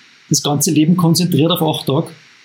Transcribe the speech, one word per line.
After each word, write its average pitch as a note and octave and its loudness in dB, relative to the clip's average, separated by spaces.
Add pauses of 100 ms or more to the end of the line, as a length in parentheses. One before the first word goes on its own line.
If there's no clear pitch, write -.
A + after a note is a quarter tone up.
(280)
das D3+ -2
ganze D3+ -2
Leben D#3 2
konzentriert E3 2
auf - -2
acht D#3 -4
Tage. D3+ -2 (360)